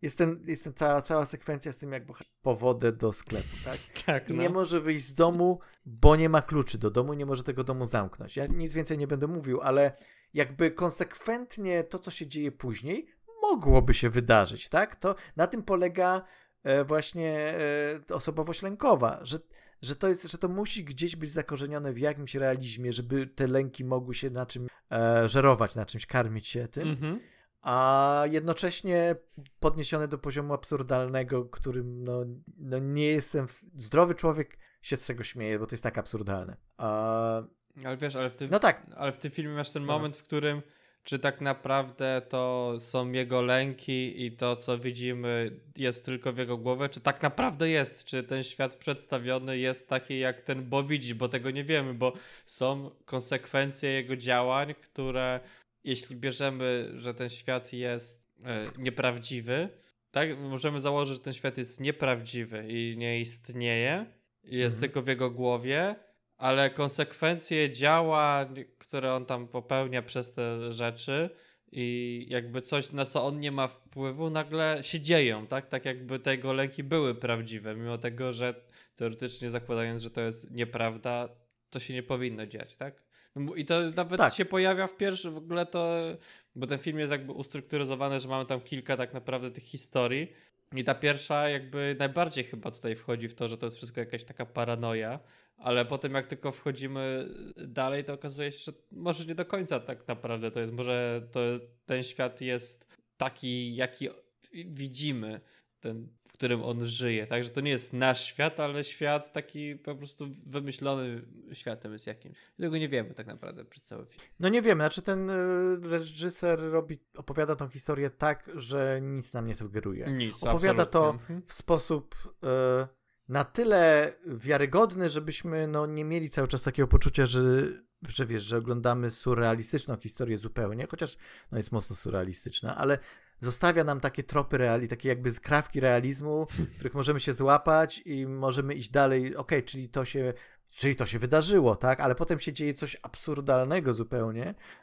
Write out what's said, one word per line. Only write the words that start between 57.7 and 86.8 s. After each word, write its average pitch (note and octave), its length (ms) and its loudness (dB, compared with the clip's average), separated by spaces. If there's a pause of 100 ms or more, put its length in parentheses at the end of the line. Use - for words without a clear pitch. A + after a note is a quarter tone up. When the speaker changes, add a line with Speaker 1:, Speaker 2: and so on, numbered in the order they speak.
Speaker 2:
jest, B2 540 -6 (180)
e, A2 200 -4 (140)
nieprawdziwy, B2+ 880 -2 (420)
tak? D3 280 0
Możemy C#3 420 -4
założyć, C#3 360 0
że B2+ 60 -16
ten C3+ 100 -8
świat C3 260 -4
jest B2 220 -8
nieprawdziwy A#2+ 880 -2
i A#2 300 -4
nie A#2 220 -2
istnieje, A#2+ 840 -2 (380)
i B2+ 120 -8
jest A#2+ 200 2
Speaker 1:
Mhm. A2+ 40 -10
Speaker 2:
tylko C#3 220 0
w B2+ 60 -2
jego B2+ 220 2
głowie, B2+ 640 0 (440)
ale C3+ 320 4
konsekwencje D#3 1040 0
działań, C#3+ 920 2 (140)
które C3 360 -2
on B2+ 120 -2
tam B2 220 -4
popełnia B2+ 540 -2
przez A#2+ 300 -8
te A#2 400 -4
rzeczy A#2+ 580 -2 (420)
i A#2+ 560 -4
jakby A#2+ 320 -4
coś, C#3+ 320 -4
na C#3 120 -2
co C3+ 220 -2
on D3 140 -4
nie D3 120 -4
ma C3+ 160 0
wpływu, C3+ 640 -6
nagle D#3 520 0
się E3 180 -6
dzieją, C3+ 460 4
tak? C3+ 220 -6
Tak C3 160 -4
jakby B2+ 340 -6
te C3 120 0
jego C3+ 220 0
lęki C3+ 300 -2
były C#3 320 0
prawdziwe, A2+ 600 -6
mimo A#2 220 -6
tego, A#2+ 340 -6
że A#2+ 220 -4 (420)
teoretycznie A#2+ 540 -6
zakładając, A#2 520 -4
że A#2 80 -10
to - 100 -6
jest A2+ 300 -6
nieprawda, A#2 800 -4 (420)
to C3 100 -10
się C3 140 -10
nie B2+ 80 -6
powinno B2 440 -4
dziać, G#2+ 300 -14
tak? C#3 260 -12 (340)
No C#3 60 -6
bo D#3 120 -6
i D#3 100 -6
to E3+ 160 2 (160)
nawet F3 220 -2
Speaker 1:
Tak. - 160 6
Speaker 2:
się F#3+ 100 0
pojawia F#3 420 2
w F#3 100 -12
pierwszym, F#3 380 -4
w - 20 -10
ogóle E3+ 300 -2
to, E3+ 300 0 (580)
bo B2+ 120 -6
ten C3+ 120 -2
film D#3 200 -4